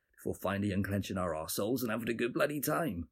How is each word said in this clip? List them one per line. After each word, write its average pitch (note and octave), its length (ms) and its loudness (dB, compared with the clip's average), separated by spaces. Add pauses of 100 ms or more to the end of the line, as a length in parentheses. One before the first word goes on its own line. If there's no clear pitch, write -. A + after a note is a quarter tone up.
(160)
before - 180 -4
finally G2+ 380 0
unclenching G2 460 0
our F2+ 140 0
arseholes G2+ 500 0
and A#2+ 80 -2
having A#2 180 -2
a A#2+ 60 0
good A#2+ 180 0
bloody D3 280 2
time. D3 520 0